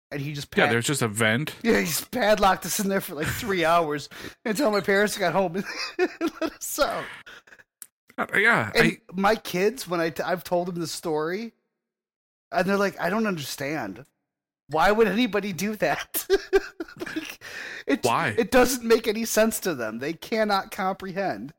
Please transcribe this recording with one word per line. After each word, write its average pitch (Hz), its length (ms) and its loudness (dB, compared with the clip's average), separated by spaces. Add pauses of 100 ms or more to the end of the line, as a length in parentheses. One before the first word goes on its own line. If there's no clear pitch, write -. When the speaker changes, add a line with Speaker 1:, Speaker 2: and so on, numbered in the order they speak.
(100)
Speaker 1:
And 143 120 -6
he 147 120 -8
just 143 220 -10
Speaker 2:
Yeah, 190 100 6
Speaker 1:
pad- 143 80 2
Speaker 2:
there's 117 120 2
just 139 160 0
a 117 60 2
vent. 110 540 2
Speaker 1:
Yeah, 214 180 4
he's 170 240 -2
padlocked 208 600 2
us - 140 -4
in 196 80 -2
there 196 120 0
for, 175 140 -12
like, 151 120 -4
three 190 380 -2
<laughs> - 20 4
hours 156 420 2 (360)
until 226 260 2
my 202 100 2
parents 202 380 2
got 175 160 0
home 185 220 2
and 202 80 -4 (340)
<laughs> 359 120 2 (300)
let 320 120 -2
us - 260 -8
out. 180 260 0 (1120)
Speaker 2:
Uh, - 80 -2 (120)
yeah, 196 360 4
Speaker 1:
And 156 180 6
Speaker 2:
I - 60 -10 (140)
Speaker 1:
my 196 240 2
kids, 214 500 -2
when 170 140 -2
I 165 80 0
t-, - 140 -6
I've 170 200 -4
told 175 260 -2
them 175 80 -8
the 165 100 -4
story, 170 680 -4 (1000)
and 175 160 2
they're 196 120 2
like, 196 200 0
"I 170 120 0
don't 220 160 0
understand. 139 800 -6 (640)
Why 160 220 4
would 220 160 6
anybody 202 460 0
do 202 240 -4
that?" - 540 -2
<laughs> 381 60 6 (640)
Like, - 420 -10 (460)
it, - 180 0
Speaker 2:
Why? 123 340 2
Speaker 1:
it 240 120 0
doesn't 247 380 4
make 226 180 4
any 220 200 -2
sense 220 340 2
to 180 140 0
them. 113 240 -4
They 151 160 -4
cannot 208 560 0
comprehend. 185 880 -4